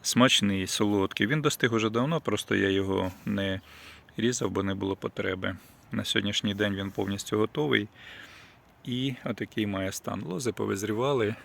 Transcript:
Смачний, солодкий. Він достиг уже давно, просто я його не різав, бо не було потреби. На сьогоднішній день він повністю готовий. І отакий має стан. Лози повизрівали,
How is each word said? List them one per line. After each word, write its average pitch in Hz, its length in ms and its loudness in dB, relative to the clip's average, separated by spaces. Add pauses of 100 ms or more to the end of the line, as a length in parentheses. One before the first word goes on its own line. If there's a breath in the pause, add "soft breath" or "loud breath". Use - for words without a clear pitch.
Смачний, 101 600 4
солодкий. 104 600 2
Він 151 140 2
достиг 135 340 2
уже 110 160 2
давно, 135 300 0
просто 107 340 0
я 98 140 4
його 95 440 2 (120)
не 98 360 -2 (560 loud breath)
різав, 117 340 0
бо 98 120 0
не 98 120 -2
було 98 220 -2
потреби. 95 600 -4 (360 loud breath)
На 110 120 -2
сьогоднішній 104 500 0
день 101 200 0
він 98 160 -4
повністю 101 480 -2
готовий. 113 500 0 (960 loud breath)
І 127 300 -2 (100)
отакий 110 420 -4
має 95 260 -2
стан. 104 300 -6
Лози 139 300 -4
повизрівали, 107 800 0 (100)